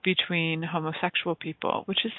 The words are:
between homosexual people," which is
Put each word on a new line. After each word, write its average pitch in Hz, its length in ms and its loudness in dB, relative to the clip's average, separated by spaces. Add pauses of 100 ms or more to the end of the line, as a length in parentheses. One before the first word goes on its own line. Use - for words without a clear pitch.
between 165 600 2
homosexual 165 720 0
people," - 500 -2
which - 180 0
is 226 160 -2